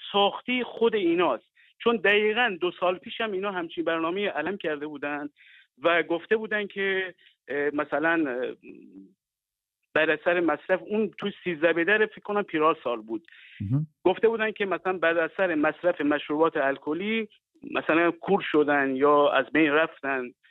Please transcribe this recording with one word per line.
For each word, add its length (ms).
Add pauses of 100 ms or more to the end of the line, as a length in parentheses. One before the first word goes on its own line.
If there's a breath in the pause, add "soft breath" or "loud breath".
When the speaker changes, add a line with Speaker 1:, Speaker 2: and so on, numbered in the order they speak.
(120)
Speaker 1:
ساختی 520
خود 300
ایناست. 500 (340 soft breath)
چون 180
دقیقاً 640
دو 100 (100)
سال 180
پیش 220
هم 120
اینا 200
همچین 320
برنامه‌ای 420
علم 300
کرده 300
بودن 420 (540 soft breath)
و 200
گفته 340
بودن 300
که، 480 (340 soft breath)
اه، 220
مثلاً، 580
اه، 260 (1400)
بر 160
اثر 300
مصرف 420
اون 360
تو 120 (140)
سیزده 280
به 120
در 220
فکر 140
کنم 220
پیرال 420
سال 180
بود. 240 (340 loud breath)
Speaker 2:
مهم. 260 (180)
Speaker 1:
گفته 240
بودن 240
که 120
مثلاً 340
بر 200
اثر 360
مصرف 460
مشروبات 560
الکلی 720 (420)
مثلاً 400
کور 400
شدن 460
یا 340
از 160
بین 260
رفتن، 500 (280 soft breath)